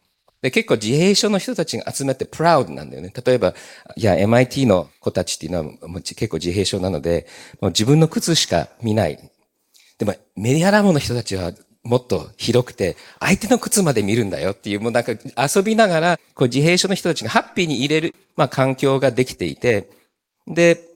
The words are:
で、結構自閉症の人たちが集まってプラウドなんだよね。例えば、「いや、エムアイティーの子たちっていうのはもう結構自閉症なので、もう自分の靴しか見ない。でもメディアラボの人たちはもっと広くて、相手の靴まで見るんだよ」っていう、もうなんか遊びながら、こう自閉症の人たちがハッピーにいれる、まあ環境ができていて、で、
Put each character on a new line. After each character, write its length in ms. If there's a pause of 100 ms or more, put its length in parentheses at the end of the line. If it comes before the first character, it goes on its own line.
(420)
で、 80
結 180
構 60
自 140
閉 260
症 160
の 80
人 160
た 100
ち 140
が 140
集 120
ま 80
っ 40
て 80
プ 180
ラ 160
ウ 60
ド 80
な 100
ん 80
だ 60
よ 60
ね。 100 (120)
例 100
え 40
ば、 160 (400)
「い 80
や、 140
エ 100
ム 100
ア 40
イ 80
テ 80
ィ 80
ー 20
の 240 (100)
子 100
た 140
ち 120
っ 20
て 80
い 40
う 20
の 60
は 60
も 340
う 20
結 280
構 100
自 120
閉 140
症 160
な 80
の 120
で、 260 (340)
も 80
う 20
自 140
分 160
の 80
靴 260
し 120
か 220 (140)
見 120
な 140
い。 220 (680)
で 60
も 100 (200)
メ 180
デ 80
ィ 60
ア 40
ラ 120
ボ 100
の 60
人 160
た 80
ち 140
は 160 (300)
も 140
っ 100
と 300
広 300
く 60
て、 240 (220)
相 200
手 100
の 100
靴 240
ま 120
で 80
見 120
る 100
ん 60
だ 120
よ」 100
っ 20
て 140
い 60
う、 60
も 80
う 20
な 100
ん 40
か 80
遊 500
び 140
な 120
が 120
ら、 200 (140)
こ 100
う 40
自 120
閉 160
症 120
の 60
人 140
た 60
ち 100
が 60
ハ 100
ッ 140
ピ 80
ー 40
に 160
い 60
れ 140
る、 120 (220)
ま 80
あ 40
環 280
境 240
が 120
で 120
き 100
て 120
い 100
て、 320 (580)
で、 360 (140)